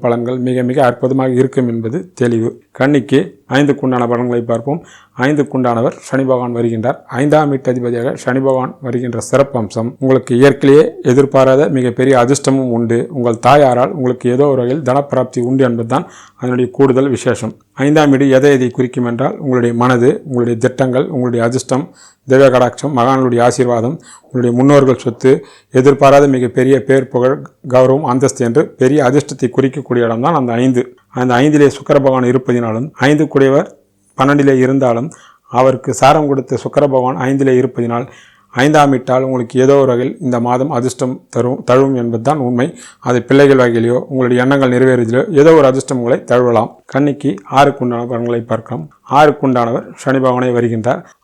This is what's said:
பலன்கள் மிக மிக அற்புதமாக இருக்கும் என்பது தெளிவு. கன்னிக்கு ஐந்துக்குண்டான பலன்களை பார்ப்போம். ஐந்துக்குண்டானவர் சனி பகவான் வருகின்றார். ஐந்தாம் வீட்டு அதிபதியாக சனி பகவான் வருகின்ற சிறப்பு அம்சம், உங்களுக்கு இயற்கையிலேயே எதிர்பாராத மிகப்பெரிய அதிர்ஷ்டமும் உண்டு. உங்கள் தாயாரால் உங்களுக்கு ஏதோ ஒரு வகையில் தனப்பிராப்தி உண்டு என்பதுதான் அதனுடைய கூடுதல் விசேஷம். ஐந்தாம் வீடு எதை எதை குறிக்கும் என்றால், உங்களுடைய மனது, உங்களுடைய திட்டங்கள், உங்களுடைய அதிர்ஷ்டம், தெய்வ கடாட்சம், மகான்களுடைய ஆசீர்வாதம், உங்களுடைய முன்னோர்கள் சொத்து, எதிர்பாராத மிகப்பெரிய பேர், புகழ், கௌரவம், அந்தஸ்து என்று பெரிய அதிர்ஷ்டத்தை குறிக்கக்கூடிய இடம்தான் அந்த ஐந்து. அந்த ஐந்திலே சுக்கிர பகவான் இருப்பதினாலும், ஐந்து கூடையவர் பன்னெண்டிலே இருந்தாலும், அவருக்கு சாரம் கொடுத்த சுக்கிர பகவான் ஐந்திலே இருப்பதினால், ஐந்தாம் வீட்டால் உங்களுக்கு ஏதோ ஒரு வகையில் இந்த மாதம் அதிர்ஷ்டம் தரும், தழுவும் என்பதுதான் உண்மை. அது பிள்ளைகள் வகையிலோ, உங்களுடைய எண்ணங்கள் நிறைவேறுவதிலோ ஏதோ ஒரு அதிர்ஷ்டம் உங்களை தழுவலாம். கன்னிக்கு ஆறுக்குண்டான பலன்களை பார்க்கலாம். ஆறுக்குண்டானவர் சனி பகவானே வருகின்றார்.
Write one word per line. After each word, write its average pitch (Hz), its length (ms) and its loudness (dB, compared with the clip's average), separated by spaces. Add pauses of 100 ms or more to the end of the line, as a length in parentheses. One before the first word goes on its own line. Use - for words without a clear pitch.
பலன்கள் 120 340 -2 (100)
மிக 127 220 -2
மிக 131 100 -2 (100)
அற்புதமாக 131 520 -2
இருக்கும் 127 320 0
என்பது 113 240 -6 (240)
தெளிவு. 117 300 0 (280)
கன்னிக்கு 131 400 2 (300)
ஐந்துக்குண்டான 131 580 0
பலன்களை 120 340 -2
பார்ப்போம். 117 380 -4 (380)
ஐந்துக்குண்டானவர் 127 840 -2
சனி 135 240 -4
பகவான் 123 320 -2
வருகின்றார். 117 420 -4 (160)
ஐந்தாம் 147 360 0
வீட்டு 131 220 -4
அதிபதியாக 120 440 -4
சனி 131 240 -4
பகவான் 131 320 -2 (100)
வருகின்ற 120 380 -6
சிறப்பு 135 400 -2
அம்சம், 113 300 -6 (100)
உங்களுக்கு 131 360 -2
இயற்கையிலேயே 139 500 4 (160)
எதிர்பாராத 135 680 2
மிகப்பெரிய 131 480 0
அதிர்ஷ்டமும் 131 540 0
உண்டு. 117 260 -2 (120)
உங்கள் 120 300 -4
தாயாரால் 135 540 4
உங்களுக்கு 127 360 -4
ஏதோ 135 180 2
ஒரு 131 140 0
வகையில் 135 220 -4
தனப்பிராப்தி 127 580 -2
உண்டு 131 220 0
என்பதுதான் 120 440 -2 (280)
அதனுடைய 123 360 -4
கூடுதல் 135 380 2
விசேஷம். 110 440 -4 (200)
ஐந்தாம் 147 380 2
வீடு 135 180 2
எதை 131 220 4
எதை 127 180 0
குறிக்கும் 123 420 -4
என்றால், 127 260 -4
உங்களுடைய 123 380 -2
மனது, 123 340 2 (160)
உங்களுடைய 120 340 -2
திட்டங்கள், 127 480 -2
உங்களுடைய 123 380 -4
அதிர்ஷ்டம், 127 400 -4 (420)
தெய்வ 131 220 4
கடாட்சம், 123 480 0
மகான்களுடைய 123 460 0
ஆசீர்வாதம், 120 520 0 (280)
உங்களுடைய 123 320 -2
முன்னோர்கள் 131 480 4
சொத்து, 131 280 0 (420)
எதிர்பாராத 139 540 4
மிகப்பெரிய 127 560 0
பேர், 135 260 0
புகழ், 131 280 -2 (320)
கௌரவம், 131 420 2
அந்தஸ்து 127 340 -2
என்று 127 180 0 (180)
பெரிய 139 220 2
அதிர்ஷ்டத்தை 135 460 -2
குறிக்கக்கூடிய 127 580 -2
இடம்தான் 135 340 -2
அந்த 123 120 -4
ஐந்து. 123 300 0 (280)
அந்த 127 240 -2
ஐந்திலே 143 320 4
சுக்கிர 147 320 -2
பகவான் 131 320 0
இருப்பதினாலும், 123 560 -2 (120)
ஐந்து 151 280 2
கூடையவர் 139 420 2 (480)
பன்னெண்டிலே 139 400 2
இருந்தாலும், 127 520 0 (420)
அவருக்கு 131 420 0
சாரம் 147 360 2
கொடுத்த 131 280 -4
சுக்கிர 143 300 -2
பகவான் 131 320 -2
ஐந்திலே 135 360 0
இருப்பதினால், 120 520 -2 (460)
ஐந்தாம் 143 400 2
வீட்டால் 127 300 -2
உங்களுக்கு 127 360 -4
ஏதோ 131 160 4
ஒரு 135 160 4
வகையில் 123 300 -2
இந்த 123 180 -2
மாதம் 127 320 -2
அதிர்ஷ்டம் 127 440 -4 (140)
தரும், 123 340 -4
தழுவும் 135 380 2
என்பதுதான் 120 440 -4
உண்மை. 123 220 -2 (320)
அது 123 240 -2
பிள்ளைகள் 139 380 4
வகையிலோ, 117 360 0 (120)
உங்களுடைய 123 340 0
எண்ணங்கள் 135 300 0
நிறைவேறுவதிலோ 123 580 2
ஏதோ 143 220 6
ஒரு 143 140 6
அதிர்ஷ்டம் 131 340 -2
உங்களை 123 220 0
தழுவலாம். 120 460 0 (160)
கன்னிக்கு 139 460 -2 (200)
ஆறுக்குண்டான 127 560 0
பலன்களை 120 340 -4
பார்க்கலாம். 117 440 -8 (260)
ஆறுக்குண்டானவர் 131 760 0 (100)
சனி 135 240 -2
பகவானே 127 320 0
வருகின்றார். 120 520 -2 (200)